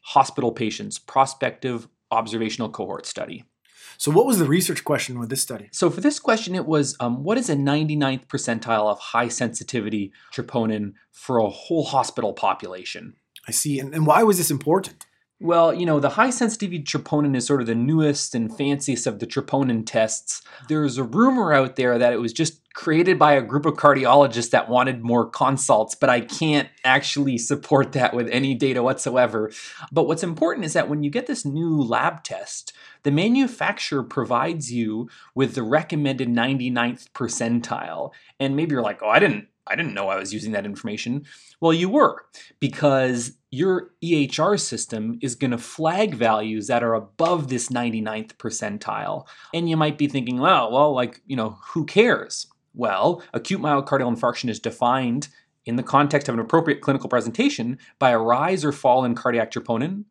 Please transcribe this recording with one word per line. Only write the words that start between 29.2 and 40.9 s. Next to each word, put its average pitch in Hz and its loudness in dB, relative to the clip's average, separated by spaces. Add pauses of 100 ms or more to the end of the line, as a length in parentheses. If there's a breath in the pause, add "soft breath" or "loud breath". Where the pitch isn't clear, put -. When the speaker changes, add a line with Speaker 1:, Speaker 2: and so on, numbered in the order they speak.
Speaker 1:
But 151 2
what's 156 -2
important 208 -2
is 151 -8
that 151 2
when 151 -2
you 147 -2
get 247 -4
this 262 -6
new 156 0
lab 127 -2
test, - -12 (300 loud breath)
the 147 0
manufacturer 190 0
provides 127 -4
you 117 -4 (240 loud breath)
with 131 0
the 120 -4
recommended 135 -2
ninety-ninth 120 -2
percentile. 117 -4 (260 soft breath)
And 135 -2
maybe 151 0
you're 123 0
like, 104 -4
Oh, 107 0
I 117 8
didn't 202 2 (180)
I - -2
didn't 151 -6
know 98 -4
I 98 -2
was 98 -8
using 107 -8
that 101 -4
information. 110 -8 (360 loud breath)